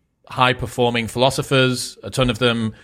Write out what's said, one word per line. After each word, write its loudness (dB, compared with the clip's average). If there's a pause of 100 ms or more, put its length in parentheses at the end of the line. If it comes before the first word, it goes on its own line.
(300)
high-performing 0
philosophers, 0
a -12
ton 0
of -4
them, 0 (100)